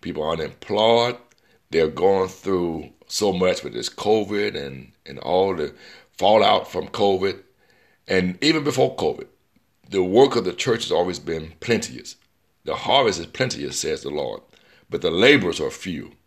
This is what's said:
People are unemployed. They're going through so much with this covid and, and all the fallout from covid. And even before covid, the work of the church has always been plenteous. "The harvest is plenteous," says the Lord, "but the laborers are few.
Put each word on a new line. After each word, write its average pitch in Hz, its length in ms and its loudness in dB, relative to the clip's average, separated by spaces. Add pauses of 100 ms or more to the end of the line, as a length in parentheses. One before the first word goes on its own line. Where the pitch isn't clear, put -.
People 76 240 -6
are 78 80 -2
unemployed. 110 840 2 (540)
They're 80 180 2
going 95 400 2
through 85 640 -4 (160)
so 101 260 -2
much 90 300 0
with 67 120 -12
this 60 140 -6
covid 104 680 0
and, 67 360 -12 (120)
and 69 160 -16
all 92 340 2
the 73 180 -6 (460)
fallout 104 520 4
from 85 180 -6
covid. 98 540 0 (640)
And 92 340 0
even 156 220 2
before 131 320 0
covid, - 320 -4 (600)
the 95 140 0
work 117 320 6
of 113 100 0
the 90 80 -4
church 117 320 -2
has - 80 -4
always 87 280 0
been 80 400 -8
plenteous. - 560 -6 (480)
"The 78 100 -4
harvest 110 460 2
is 82 60 -8
plenteous," 82 520 -6
says 76 240 -4
the 69 80 -8
Lord, 65 300 -6 (500)
"but 85 100 -6
the 82 120 0
laborers 101 480 4
are 69 100 -4
few. - 420 -10 (140)